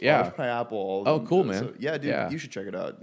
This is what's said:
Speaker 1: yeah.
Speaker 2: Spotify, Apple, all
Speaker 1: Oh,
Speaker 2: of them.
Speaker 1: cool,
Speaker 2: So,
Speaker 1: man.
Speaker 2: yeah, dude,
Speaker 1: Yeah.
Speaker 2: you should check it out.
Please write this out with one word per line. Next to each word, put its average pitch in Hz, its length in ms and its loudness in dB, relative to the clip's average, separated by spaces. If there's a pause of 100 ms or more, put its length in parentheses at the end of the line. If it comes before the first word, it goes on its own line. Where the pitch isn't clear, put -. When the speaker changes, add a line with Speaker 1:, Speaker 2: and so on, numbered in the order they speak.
Speaker 1:
yeah. 113 300 4
Speaker 2:
Spotify, 120 300 -2
Apple, 110 160 -6
all 98 280 -2
Speaker 1:
Oh, 151 100 4
Speaker 2:
of 156 40 2
them. - 80 -6
Speaker 1:
cool, 180 160 4
Speaker 2:
So, 127 60 -2
Speaker 1:
man. 101 300 -2
Speaker 2:
yeah, 147 180 -2
dude, 139 140 -8
Speaker 1:
Yeah. - 180 -2
Speaker 2:
you 156 80 -4
should 143 120 -12
check 98 160 -8
it - 80 -8
out. - 300 -6